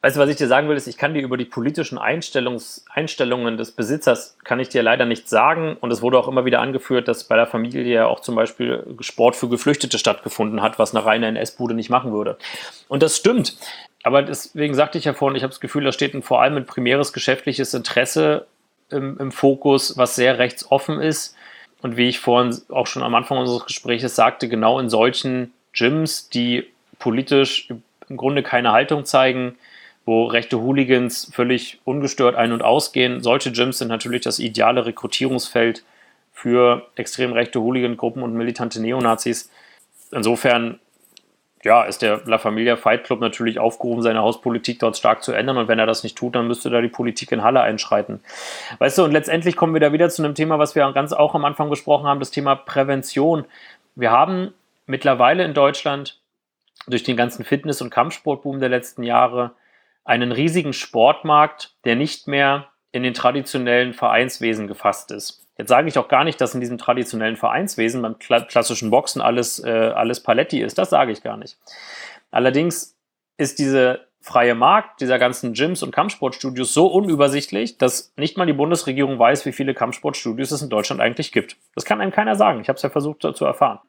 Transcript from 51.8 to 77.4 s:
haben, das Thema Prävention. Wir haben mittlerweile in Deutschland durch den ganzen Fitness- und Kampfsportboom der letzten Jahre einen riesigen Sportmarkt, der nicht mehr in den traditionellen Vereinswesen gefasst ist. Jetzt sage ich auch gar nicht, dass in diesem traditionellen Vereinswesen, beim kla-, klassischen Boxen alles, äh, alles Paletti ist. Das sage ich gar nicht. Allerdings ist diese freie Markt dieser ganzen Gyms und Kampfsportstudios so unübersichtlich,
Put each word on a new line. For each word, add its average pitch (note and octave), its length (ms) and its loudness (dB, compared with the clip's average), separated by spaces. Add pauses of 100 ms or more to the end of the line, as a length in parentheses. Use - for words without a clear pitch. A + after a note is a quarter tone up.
haben, C#3 140 2
das C#3 100 -8
Thema C#3+ 240 0
Prävention. C#3 920 0 (500)
Wir A#2+ 160 2
haben F#3 420 2 (320)
mittlerweile C3+ 580 2
in D#3+ 120 -4
Deutschland C#3 640 0 (680)
durch B2 160 -2
den B2 160 -2
ganzen A#2 260 -2
Fitness- C#3+ 380 -2
und A#2+ 80 -8
Kampfsportboom C#3 680 -2
der C3 100 0
letzten B2 320 -4
Jahre A#2+ 540 0 (520)
einen B2 240 0
riesigen D3+ 400 0
Sportmarkt, D3+ 1000 2 (100)
der A#2 120 2
nicht D3 320 -4
mehr C#3 400 2 (240)
in B2 100 -4
den B2+ 140 -2
traditionellen B2 800 0
Vereinswesen A2+ 720 0
gefasst - 420 -2
ist. - 380 -14 (100)
Jetzt A2 120 -10
sage C3+ 180 4
ich C#3 100 -2
auch B2 120 -2
gar C#3 140 4
nicht, D#3 160 -4
dass B2+ 140 0
in B2+ 60 -4
diesem A#2+ 180 -6
traditionellen A2+ 600 -2
Vereinswesen, A#2+ 640 -2
beim A2+ 160 -8
kla-, B2 260 0
klassischen A2+ 460 0
Boxen B2+ 280 0
alles, A#2+ 440 0
äh, A#2 80 -4
alles A2+ 500 0
Paletti B2 400 0
ist. A2 160 -4
Das F#3+ 140 0
sage C3+ 200 4
ich G2+ 120 -10
gar A2 140 -8
nicht. - 200 -18 (720)
Allerdings C#3+ 640 0 (420)
ist C#3 200 -4
diese C3+ 440 2 (200)
freie A#2+ 320 4
Markt D3+ 480 2
dieser B2+ 160 2
ganzen B2 360 0
Gyms D3+ 280 -2
und - 80 -6
Kampfsportstudios C3 800 -4
so E3 140 6
unübersichtlich, C#3+ 960 0